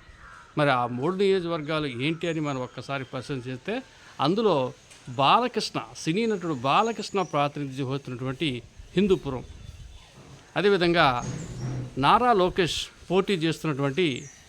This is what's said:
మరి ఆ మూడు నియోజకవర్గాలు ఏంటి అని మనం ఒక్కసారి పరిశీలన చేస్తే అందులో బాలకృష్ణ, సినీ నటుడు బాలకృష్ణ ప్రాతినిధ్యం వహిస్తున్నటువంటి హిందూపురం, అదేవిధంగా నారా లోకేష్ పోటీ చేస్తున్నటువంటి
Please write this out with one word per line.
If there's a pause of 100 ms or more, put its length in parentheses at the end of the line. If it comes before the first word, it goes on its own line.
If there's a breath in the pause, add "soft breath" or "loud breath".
(580)
మరి
ఆ
మూడు
నియోజకవర్గాలు
ఏంటి
అని
మనం
ఒక్కసారి
పరిశీలన
చేస్తే (400 loud breath)
అందులో (360)
బాలకృష్ణ, (160)
సినీ
నటుడు
బాలకృష్ణ
ప్రాతినిధ్యం
వహిస్తున్నటువంటి (340)
హిందూపురం, (1120)
అదేవిధంగా (720)
నారా
లోకేష్ (240)
పోటీ
చేస్తున్నటువంటి (200)